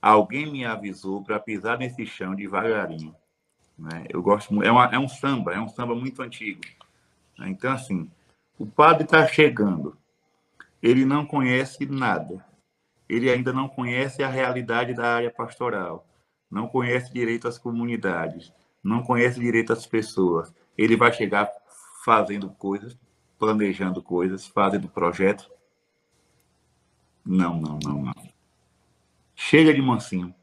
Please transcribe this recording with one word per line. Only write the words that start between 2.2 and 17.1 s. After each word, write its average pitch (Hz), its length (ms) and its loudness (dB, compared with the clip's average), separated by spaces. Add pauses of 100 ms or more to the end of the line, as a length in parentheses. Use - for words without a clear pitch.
devagarinho." 95 800 -4 (600)
Né? 80 320 -14
Eu 90 140 -6
gosto 101 320 2
mu-, 104 80 2
é 104 80 4
uma, 123 140 8 (100)
é 123 40 0
um 135 100 -2
samba, 120 460 -4
é 101 60 -4
um 110 80 -6
samba 120 260 -6
muito 127 280 -10
antigo. 107 380 -12 (760)
Né? 95 120 -12
Então, 110 240 -4
assim, 98 360 -6 (480)
o - 80 -10
padre 156 440 4
tá 160 180 6
chegando. 107 720 2 (840)
Ele 127 240 6
não 143 220 0
conhece 131 600 -2
nada. 120 600 -4 (600)
Ele 120 220 0
ainda 123 220 0
não 135 160 -4
conhece 131 540 -4
a 135 60 -2
realidade 123 640 -2
da 120 220 0
área 120 160 -2
pastoral. 104 760 -8 (440)
Não 107 160 -6
conhece 123 460 -2